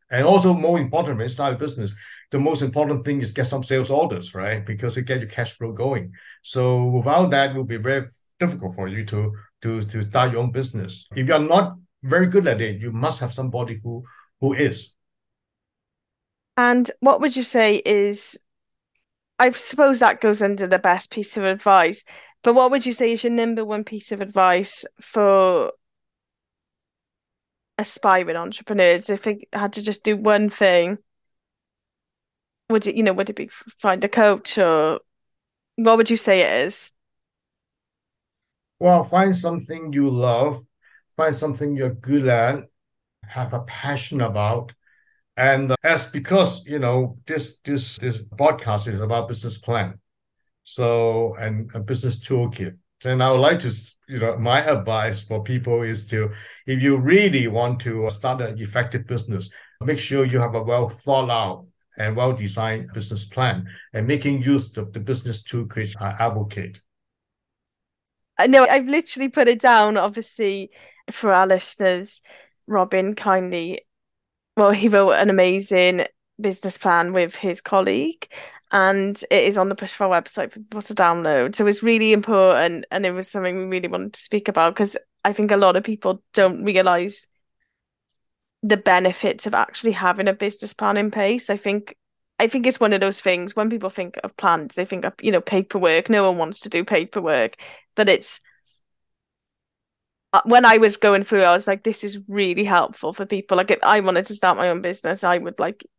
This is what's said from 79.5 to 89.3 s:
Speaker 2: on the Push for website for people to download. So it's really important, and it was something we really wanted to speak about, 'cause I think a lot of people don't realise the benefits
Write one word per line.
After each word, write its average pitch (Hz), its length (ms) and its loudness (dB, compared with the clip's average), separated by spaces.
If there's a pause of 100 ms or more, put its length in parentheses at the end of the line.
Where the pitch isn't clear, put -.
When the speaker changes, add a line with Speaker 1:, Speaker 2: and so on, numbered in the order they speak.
Speaker 2:
on 190 120 2
the 196 80 -4
Push - 180 -10
for 202 140 -2
website 180 420 -2
for - 80 -20
people 214 240 -14
to 214 120 -14
download. 170 600 0
So 214 120 0
it's 208 160 0
really 220 300 4
important, 190 800 4
and 196 160 -2
it 180 60 -2
was 185 180 -8
something 185 260 -6
we 185 80 -6
really 185 240 -6
wanted 190 260 -8
to - 60 -20
speak - 280 -4
about, 165 280 2
'cause 208 200 -2 (280)
I 208 80 0
think 208 200 0
a 202 40 6
lot 185 200 6
of 202 80 -2
people 196 380 -4 (120)
don't 190 300 2
realise 185 640 0 (1400)
the 208 120 4
benefits 185 720 0